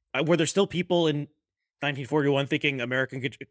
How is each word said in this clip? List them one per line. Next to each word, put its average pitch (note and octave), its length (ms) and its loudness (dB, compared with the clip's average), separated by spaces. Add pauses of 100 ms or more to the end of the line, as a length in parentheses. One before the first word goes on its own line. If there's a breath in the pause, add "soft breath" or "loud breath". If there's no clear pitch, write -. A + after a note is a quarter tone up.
(140)
uh, C3+ 100 0
were D#3+ 120 4
there D#3+ 100 2
still G3 220 2
people F3 400 0
in D3 200 -2 (520)
nineteen C#3 260 -4
forty-one C#3 400 2
thinking C#3+ 340 0
America C3 400 -2
could, A#2+ 160 -6 (140)